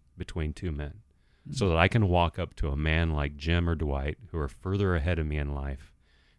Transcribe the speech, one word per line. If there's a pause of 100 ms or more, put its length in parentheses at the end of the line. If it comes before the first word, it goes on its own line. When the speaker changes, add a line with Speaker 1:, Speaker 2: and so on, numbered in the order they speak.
(180)
Speaker 1:
between
two
men, (480)
Speaker 2:
Mm.
Speaker 1:
so
that
I
can
walk
up
to
a
man
like
Jim
or
Dwight, (120)
who
are
further
ahead
of
me
in
life, (440)